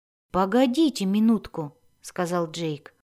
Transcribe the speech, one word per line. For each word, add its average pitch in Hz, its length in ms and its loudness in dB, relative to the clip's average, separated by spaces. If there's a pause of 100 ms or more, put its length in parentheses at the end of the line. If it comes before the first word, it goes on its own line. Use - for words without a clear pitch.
(320)
«Погодите 240 720 2
минутку», — 196 720 0 (240)
сказал 175 480 -4
Джейк. 160 440 -8 (120)